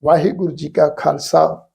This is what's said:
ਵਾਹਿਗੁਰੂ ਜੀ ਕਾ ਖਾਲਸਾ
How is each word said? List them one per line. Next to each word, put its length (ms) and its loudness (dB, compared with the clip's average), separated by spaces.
ਵਾਹਿਗੁਰੂ 520 0
ਜੀ 140 -12
ਕਾ 180 2
ਖਾਲਸਾ 880 -2